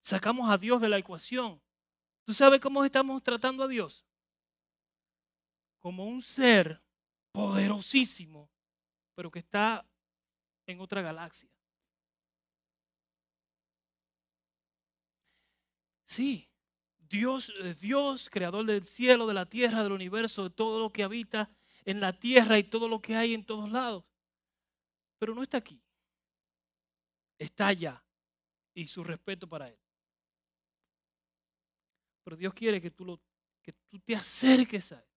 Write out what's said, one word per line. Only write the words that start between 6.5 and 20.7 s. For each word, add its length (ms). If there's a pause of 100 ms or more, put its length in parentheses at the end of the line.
poderosísimo, 1160 (680)
pero 140
que 100
está 460 (800)
en 140
otra 220
galaxia. 480 (4000)
Sí, 440 (480)
Dios, 640
eh, 160
Dios, 540
creador 360
del 200
cielo, 420
de 60
la 120
tierra, 380
del 80
universo, 520
de 60
todo 300